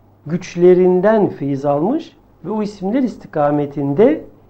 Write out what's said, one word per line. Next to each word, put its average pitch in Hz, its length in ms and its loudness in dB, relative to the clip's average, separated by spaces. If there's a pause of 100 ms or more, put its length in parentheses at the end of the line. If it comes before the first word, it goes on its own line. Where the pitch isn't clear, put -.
(260)
güçlerinden 180 1000 2
feyiz 139 360 -6
almış 156 520 -2 (280)
ve 170 60 -10
o 214 120 -4
isimler 208 400 -4
istikametinde 147 1200 -2 (240)